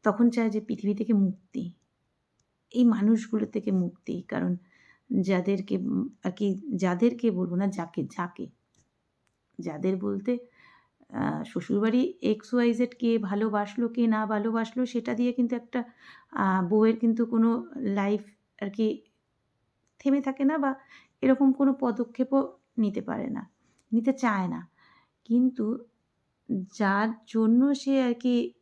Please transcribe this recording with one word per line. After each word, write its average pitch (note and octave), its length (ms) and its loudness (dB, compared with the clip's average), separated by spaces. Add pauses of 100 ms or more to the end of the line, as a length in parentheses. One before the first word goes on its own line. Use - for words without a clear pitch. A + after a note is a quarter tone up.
তখন A3+ 280 2
চায় A3+ 200 0
যে G#3 100 -4
পৃথিবী G#3 340 -4
থেকে A3 180 -2
মুক্তি, F#3+ 600 -2 (960)
এই B3 140 4
মানুষগুলো G#3+ 640 2
থেকে G#3 240 -4
মুক্তি। F3+ 520 -2
কারণ F3+ 340 -2 (640)
যাদেরকে, F#3+ 560 0
উম, F#3+ 320 -2 (160)
আর F#3+ 80 -2
কি, G3 280 -2 (160)
যাদেরকে G#3+ 540 0
বলবো F3+ 260 -2
না, G3 100 0
যাকে, F3 380 -6
যাকে, - 420 -8 (1120)
যাদের F3 380 -4
বলতে, G3+ 420 -4 (720)
আ, D3+ 360 -6
শ্বশুরবাড়ি A3 800 0
এক্স G#3+ 320 -2
ওয়াই A#3+ 200 2
জেড A#3+ 240 -2
কে A#3 200 2
ভালোবাসলো, G#3 680 -2
কে A#3 180 0
না A3 200 2
ভালোবাসলো, A3+ 600 -2
সেটা A#3+ 280 -4
দিয়ে A#3+ 180 0
কিন্তু B3 240 0
একটা, A#3+ 280 -6 (460)
আ, F#3+ 320 2
বউয়ের G#3+ 360 4
কিন্তু A3+ 280 2
কোনো A#3 400 2 (100)
লাইফ G3+ 460 -2 (400)
আর G3+ 80 -6
কি G#3+ 320 -2 (960)
থেমে C#4 220 2
থাকে C4+ 240 -4
না D4+ 140 2
বা C4+ 160 0 (460)
এরকম C4 320 4
কোনো C4+ 280 4
পদক্ষেপও B3+ 760 -2 (200)
নিতে G#3 220 0
পারে - 300 -6
না, - 200 -10 (420)
নিতে A#3 200 2
চায় G#3+ 360 0
না। E3 200 -8 (560)
কিন্তু B3 600 0 (960)
যার G#3 300 0 (180)
জন্য A#3 480 4
সে C4+ 280 0
আর A#3+ 120 0
কি A#3+ 480 0